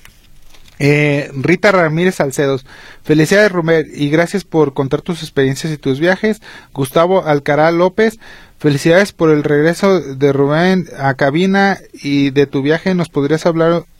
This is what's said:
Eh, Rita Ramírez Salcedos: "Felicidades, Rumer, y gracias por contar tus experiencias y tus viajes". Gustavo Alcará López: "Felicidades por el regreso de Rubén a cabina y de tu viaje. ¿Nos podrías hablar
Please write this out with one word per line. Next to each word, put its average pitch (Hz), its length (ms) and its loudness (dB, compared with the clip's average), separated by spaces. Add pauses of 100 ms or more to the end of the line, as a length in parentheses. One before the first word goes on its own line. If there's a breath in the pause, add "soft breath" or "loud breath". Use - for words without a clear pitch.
(800)
Eh, 147 540 0
Rita 170 400 0
Ramírez 175 420 0
Salcedos: 135 500 -2 (380 loud breath)
"Felicidades, 190 480 2
Rumer, 165 420 0
y 147 160 -4
gracias 170 360 -2
por 147 280 0
contar 143 280 -4
tus 165 200 -8
experiencias 139 520 -2
y 147 40 -8
tus 135 220 -4
viajes". 185 420 -2 (320 loud breath)
Gustavo 165 520 0
Alcará 151 460 0
López: 185 480 0 (380 loud breath)
"Felicidades 165 540 2
por 160 200 0
el 151 120 2
regreso 165 560 0
de 139 320 -2
Rubén 156 540 0 (120)
a 139 180 -2
cabina 190 600 0 (140)
y 143 380 -2
de 139 180 2
tu 139 140 -4
viaje. 160 340 0
¿Nos 175 140 -2
podrías 143 360 -2
hablar 165 380 0 (160)